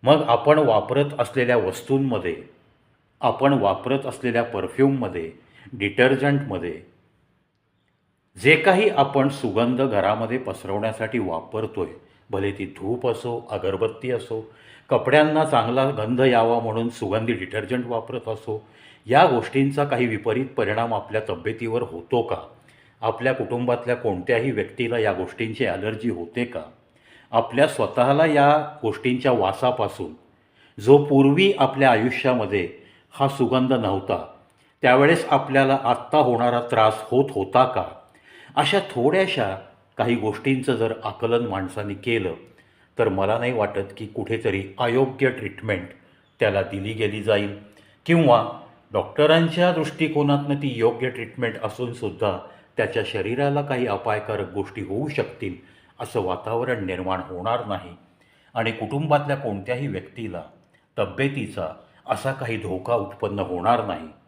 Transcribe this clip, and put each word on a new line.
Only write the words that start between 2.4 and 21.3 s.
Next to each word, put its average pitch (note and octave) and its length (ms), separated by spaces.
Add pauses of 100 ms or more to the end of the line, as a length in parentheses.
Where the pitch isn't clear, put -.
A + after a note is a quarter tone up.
आपण C3+ 320
वापरत B2 520
असलेल्या A#2 380
परफ्यूममध्ये, G2 880 (420)
डिटर्जंटमध्ये A#2 1080 (1600)
जे D3 180
काही F#3+ 340
आपण C#3 400
सुगंध A#2+ 520
घरामध्ये A2 560
पसरवण्यासाठी G#2+ 840
वापरतोय, G2 680 (420)
भले G2+ 220
ती G2 140
धूप A2+ 420
असो, A#2 440
अगरबत्ती G#2+ 600
असो, A2+ 300 (480)
कपड्यांना D3+ 560
चांगला C3 440
गंध B2 320
यावा A#2 380
म्हणून A2+ 300
सुगंधी A2+ 440
डिटर्जंट G#2+ 520
वापरत A#2 420
असो, A2 360 (440)
या C#3+ 180
गोष्टींचा C#3 600
काही B2+ 220
विपरीत A2 380
परिणाम A2+ 480
आपल्या G#2 360
तब्येतीवर A2 520